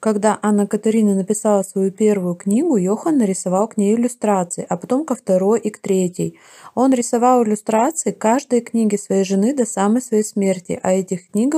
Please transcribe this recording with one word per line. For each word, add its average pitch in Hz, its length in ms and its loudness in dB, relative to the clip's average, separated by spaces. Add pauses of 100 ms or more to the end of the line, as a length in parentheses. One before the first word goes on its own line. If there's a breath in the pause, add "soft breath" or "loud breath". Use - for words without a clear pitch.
Когда 208 400 0
Анна 208 260 2
Катарина 214 480 2
написала 202 500 0
свою 196 260 -2
первую 190 440 0
книгу, 226 440 0
Йохан 214 400 0
нарисовал 190 500 0
к - 80 -10
ней 202 180 2
иллюстрации, 208 760 -2
а 180 80 -2
потом 262 260 -4
ко 277 100 -4
второй 196 460 0
и - 80 -4
к 208 100 -12
третьей. 180 600 -2 (360 loud breath)
Он 262 200 2
рисовал 240 500 2
иллюстрации 220 680 -2
к - 60 -10
каждой 233 440 0
книге 220 340 -2
своей 196 280 0
жены 196 300 0
до 247 120 0
самой 208 340 0
своей 214 240 -2
смерти, 185 580 -4
а 190 100 0
этих 185 380 -4
книг 262 280 0